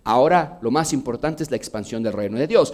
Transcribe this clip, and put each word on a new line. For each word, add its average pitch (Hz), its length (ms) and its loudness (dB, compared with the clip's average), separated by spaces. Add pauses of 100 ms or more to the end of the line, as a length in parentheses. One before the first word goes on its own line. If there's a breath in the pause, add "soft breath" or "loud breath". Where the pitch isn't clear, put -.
Ahora 151 560 4
lo 113 100 -2
más 156 220 0
importante 147 500 -4
es - 80 -8
la 117 60 -2
expansión 110 440 -8
del 110 120 -2
reino 101 240 -4
de 143 100 -2
Dios. 196 260 2